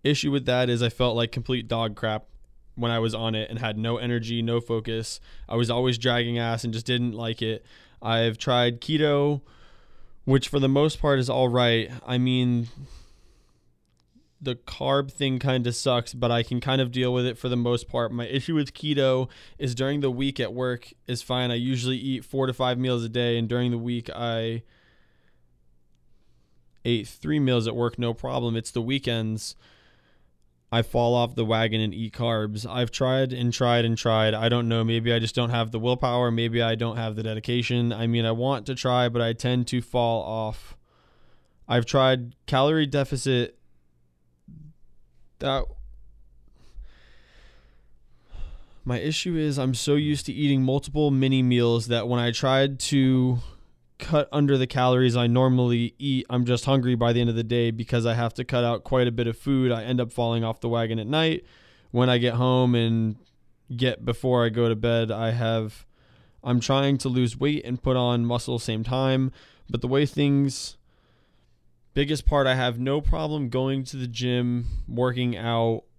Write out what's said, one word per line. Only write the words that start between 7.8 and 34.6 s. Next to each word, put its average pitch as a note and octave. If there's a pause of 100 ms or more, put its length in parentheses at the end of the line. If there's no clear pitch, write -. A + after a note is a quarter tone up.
I've A2+
tried A#2+
keto, D3 (840)
which C3+
for C#3+
the C3+
most C#3+
part C#3+
is B2+
all B2+
right. A#2 (160)
I B2
mean, B2 (1700)
the C3+
carb C#3
thing C3
kinda B2+
sucks, A#2+
but A#2+
I A#2
can B2
kind C3+
of B2
deal B2+
with B2
it A#2+
for B2+
the B2
most A#2+
part. A#2
My A#2+
issue C3+
with D3
keto C3+ (300)
is B2+
during C3+
the C#3
week C3+
at A2
work B2 (140)
is B2
fine. B2+
I A#2
usually B2+
eat C3
four C3+
to B2+
five B2+
meals B2
a A2+
day, A#2+
and A#2
during B2
the A#2+
week A#2
I A2+ (2250)
ate A2+
three -
meals B2
at A2+
work, A#2
no A#2+
problem. A#2+
It's A2+
the A#2+
weekends A2+ (1120)
I A#2
fall A#2+
off A#2+
the A#2
wagon A2
and A2
eat A2
carbs. G#2+
I've A#2+
tried C3
and A#2+
tried A#2+
and A#2
tried. A2
I A2
don't A#2+